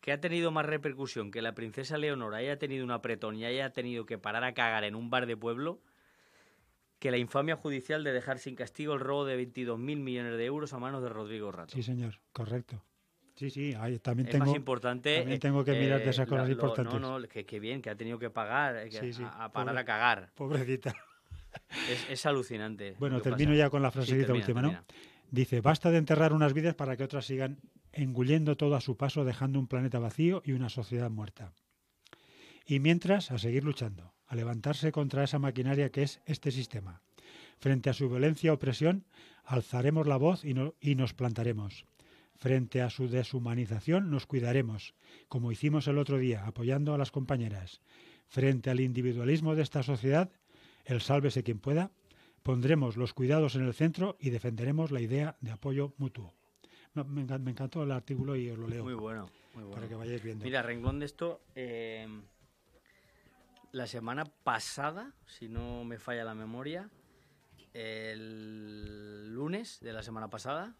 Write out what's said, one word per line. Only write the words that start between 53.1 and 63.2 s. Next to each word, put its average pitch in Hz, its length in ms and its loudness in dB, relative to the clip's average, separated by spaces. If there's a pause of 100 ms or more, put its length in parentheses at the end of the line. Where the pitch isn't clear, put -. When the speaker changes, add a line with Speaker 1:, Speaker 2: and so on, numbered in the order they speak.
Speaker 2:
cuidados 135 440 2
en 131 100 2
el 117 80 0
centro 170 440 0
y 139 120 -2
defenderemos 123 600 -2
la 127 80 -2
idea 135 400 0
de 113 100 -6
apoyo 139 480 -2
mutuo". 117 340 -6 (600)
No, 147 100 -4
me 143 220 -4
encan-, 135 140 -4
me 127 100 -4
encantó 135 320 -4
el 143 100 0
artículo 131 440 -2
y 123 120 -2
os 113 100 -8
lo 113 100 -8
leo. 113 160 -4
Speaker 1:
Muy 127 100 -6
bueno, 110 320 -8 (280)
muy 113 100 -14
bueno. 98 120 -12
Speaker 2:
Para 110 120 -10
que 110 80 -10
vayáis 113 260 -6
viendo. 110 220 -8
Speaker 1:
Mira, 131 180 0
renglón 120 360 -4
de 147 80 -6
esto, 170 340 -6 (140)
eh, 113 540 -8 (1600)